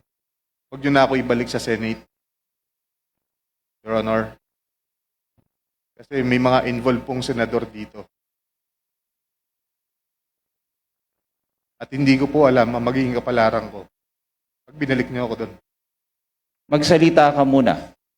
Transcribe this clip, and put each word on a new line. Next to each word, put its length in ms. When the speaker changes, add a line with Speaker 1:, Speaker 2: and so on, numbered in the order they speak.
Speaker 1:
wag 160
niyo 80
na 160
ako 80
ibalik 320
sa 80
Senate, 480
Your 240
Honor? 320
Kasi 240
may 160
mga 320
involved 400
pong 160
senador 400
dito. 400
At 80
hindi 320
ko 80
po 160
alam 240
ang 160
magiging 320
kapalaran 560
ko 160
pag 80
binalik 320
niyo 160
ako 160
doon. 120
Speaker 2:
Magsalita 640
ka 160
muna. 480